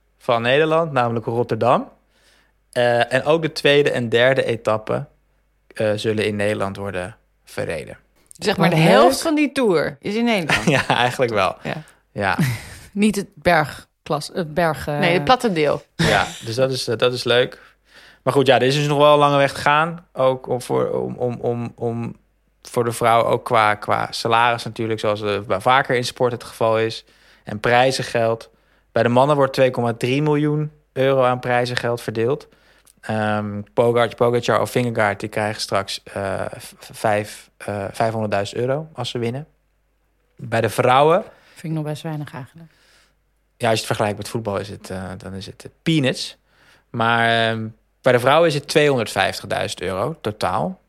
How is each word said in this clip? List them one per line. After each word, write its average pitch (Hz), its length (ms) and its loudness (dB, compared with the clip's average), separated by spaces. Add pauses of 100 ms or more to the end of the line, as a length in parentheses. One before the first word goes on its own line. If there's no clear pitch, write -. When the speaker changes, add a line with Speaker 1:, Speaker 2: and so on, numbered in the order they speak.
(180)
Speaker 1:
van 117 240 0
Nederland, 156 500 2
namelijk 120 340 0
Rotterdam. 120 640 0 (840)
Eh, 120 400 0
en 127 120 0
ook 160 180 2
de 156 100 -4
tweede 143 380 4
en 120 180 -2
derde 123 360 4
etappe, 117 600 -2 (680)
eh, 107 200 0
zullen 110 320 -2
in 107 100 -2
Nederland 104 400 -2
worden 98 400 -8 (280)
verreden. - 540 -8 (340)
Speaker 2:
Zeg 190 240 -4
maar, 170 140 2
Speaker 3:
Wat 165 80 2
Speaker 2:
de 160 60 4
helft 247 300 8
Speaker 3:
leuk. - 80 -4
Speaker 2:
van 320 120 0
die 294 180 2
Tour 165 480 0
is 202 140 -6
in 233 100 0
Nederland. 180 460 0
Speaker 1:
<laughs> 135 60 4
Ja, - 120 -2
eigenlijk 120 440 0
wel. 98 300 0
Speaker 2:
Ja. 151 200 -8 (300)
Speaker 1:
Ja. 95 260 -2 (300)
Speaker 3:
<laughs> - 240 -20
Niet 202 240 2
het 196 180 -6
bergklas, 156 1000 -2
het 156 220 -6
berg, 160 320 -2
eh. 147 120 -4
Speaker 2:
Nee, 170 140 2
het 160 120 0
platte 247 280 2
deel. 143 300 0 (140)
Speaker 1:
Ja, 104 300 2 (180)
dus 113 100 -8
dat 131 180 0
is, 123 160 -6
eh, 113 80 -2
dat 123 160 2
is 123 120 -6
leuk. 120 360 0 (600)
Maar 131 100 0
goed, 135 140 4
ja, 131 80 6
er 120 80 4
is 135 120 2
dus 147 120 0
nog 147 120 0
wel 147 140 8
een 147 60 6
lange 143 180 4
weg 139 160 2
te - 80 -10
gaan. 165 520 0
Ook 131 340 0
om 123 160 -4
voor, 127 280 -2
om, 127 260 -4
om, 123 240 -4
om, 120 340 -4
om 117 420 -6 (460)
voor - 220 -2
de 117 80 -2
vrouw, 117 320 2
ook 120 200 0
qua, 107 300 4
qua 110 360 -2
salaris 117 540 0
natuurlijk, 110 360 -6
zoals, 104 220 -2
eh, 104 240 -2
wa-, 101 140 -2
vaker 131 360 2
in 123 80 -2
sport 120 280 -2
het 113 120 -10
geval 113 340 0
is. 113 260 -4 (400)
En 107 160 -10
prijzengeld. 120 920 0 (420)
Bij 117 100 2
de 117 60 2
mannen 135 280 4
wordt 135 160 2
twee 131 180 4
komma 120 240 -2
drie 131 280 -2
miljoen 151 480 0 (220)
euro 135 320 2
aan 123 160 2
prijzengeld 123 600 -2
verdeeld. 113 480 -4 (520)
Ehm, 107 600 -4 (140)
Pogacar, 120 400 2
Pogacar 120 460 2
of 107 100 -2
Vingegaard, 113 500 0
die 110 80 -6
krijgen 107 320 -4
straks, - 440 -4
eh, 98 360 -6 (160)
v-, - 220 -18
v-, - 140 -20
vijf, 104 640 -4
eh, 101 360 -8
vijfhonderdduizend 110 680 -4
euro 139 340 -4
als 120 160 -8
ze 127 80 -8
winnen. 123 280 -6 (920)
Bij 113 240 -4
de 113 100 0
vrouwen 147 540 4 (300)
Speaker 3:
Vind 160 180 -10
ik 160 100 -4
nog - 60 -
best 151 140 -10
weinig 151 320 -10
eigenlijk. 156 360 -18 (840)
Speaker 1:
Ja, - 140 -6
als - 20 2
je 110 40 2
het - 100 -6
vergelijkt 107 320 -2
met 101 100 -12
voetbal 107 300 -4
is 98 100 -8
het, - 220 -16
eh, 95 120 -8 (160)
dan 92 160 -14
is 95 120 -12
het, - 180 -18
eh, - 60 -18 (120)
peanuts. 147 540 -2 (540)
Maar, 117 600 2
ehm, 113 160 -4 (360)
bij 127 100 4
de 123 80 4
vrouwen 151 280 4
is 147 60 0
het 143 140 -6
tweehonderdvijftigduizend 104 1120 0
euro 95 400 -4
totaal 110 680 -4